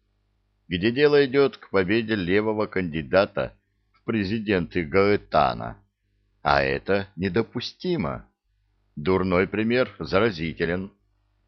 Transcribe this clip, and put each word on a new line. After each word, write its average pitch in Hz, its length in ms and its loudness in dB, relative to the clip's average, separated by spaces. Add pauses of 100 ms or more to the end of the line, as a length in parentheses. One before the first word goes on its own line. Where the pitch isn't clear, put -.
(680)
где 92 240 0
дело 143 340 4
идёт 135 320 2
к - 120 -20
победе 107 460 0
левого 104 520 0
кандидата 80 840 -2 (400)
в - 120 -20
президенты 101 800 -2
Гаэтана, 73 920 0 (640)
а 71 220 2
это 95 520 -2
недопустимо. 98 1120 -4 (680)
Дурной 92 520 2
пример 117 520 0
заразителен. 87 920 -2 (560)